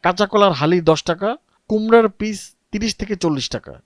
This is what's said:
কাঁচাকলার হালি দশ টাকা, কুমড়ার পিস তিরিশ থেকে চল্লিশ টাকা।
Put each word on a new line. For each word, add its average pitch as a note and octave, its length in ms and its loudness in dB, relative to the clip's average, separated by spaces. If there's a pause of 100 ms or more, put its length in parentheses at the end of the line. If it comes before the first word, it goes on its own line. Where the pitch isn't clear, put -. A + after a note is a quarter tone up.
কাঁচাকলার G3+ 480 2
হালি D#3+ 300 0
দশ D#3+ 220 2
টাকা, F3 260 -4 (400)
কুমড়ার A3 400 4
পিস G#3 280 -6 (340)
তিরিশ G#3+ 240 -4
থেকে G#3 200 -8
চল্লিশ D3+ 340 -2
টাকা। C#2 240 -10 (120)